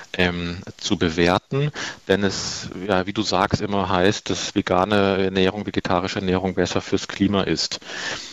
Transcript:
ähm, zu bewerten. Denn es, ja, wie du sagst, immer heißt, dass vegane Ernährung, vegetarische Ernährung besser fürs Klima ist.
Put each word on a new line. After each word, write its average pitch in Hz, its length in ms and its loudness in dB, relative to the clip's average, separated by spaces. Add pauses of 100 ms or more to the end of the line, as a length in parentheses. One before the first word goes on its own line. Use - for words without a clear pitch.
(160)
ähm, 87 420 0 (180)
zu - 220 -2
bewerten. 90 760 2 (340)
Denn 98 160 2
es, - 460 -4 (180)
ja, 92 220 2
wie 101 40 -8
du 107 100 -2
sagst, 95 380 2
immer 98 280 -2
heißt, 95 420 2
dass - 240 -4
vegane 98 720 4
Ernährung, 95 420 0
vegetarische 95 540 -2
Ernährung 92 340 0
besser 90 260 0
fürs - 280 -4
Klima 98 340 2
ist. - 380 -2 (520)